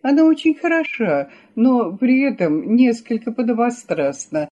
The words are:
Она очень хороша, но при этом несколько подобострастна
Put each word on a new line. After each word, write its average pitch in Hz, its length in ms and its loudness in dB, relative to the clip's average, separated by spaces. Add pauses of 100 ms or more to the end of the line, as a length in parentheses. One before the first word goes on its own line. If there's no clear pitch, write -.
Она 285 220 2
очень 320 300 2
хороша, 240 760 -2 (240)
но 226 420 0
при 254 260 2
этом 180 520 -2
несколько 233 560 0
подобострастна 220 1300 -4